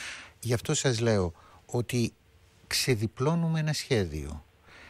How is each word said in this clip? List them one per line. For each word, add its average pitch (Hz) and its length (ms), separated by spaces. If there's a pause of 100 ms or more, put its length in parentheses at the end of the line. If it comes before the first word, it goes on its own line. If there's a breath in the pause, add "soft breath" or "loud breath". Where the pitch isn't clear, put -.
(400 loud breath)
Γι' 113 140
αυτό 151 200
σας 123 260
λέω 104 320 (340 soft breath)
ότι 120 460 (540)
ξεδιπλώνουμε 156 920
ένα 156 120
σχέδιο. 78 720 (460 loud breath)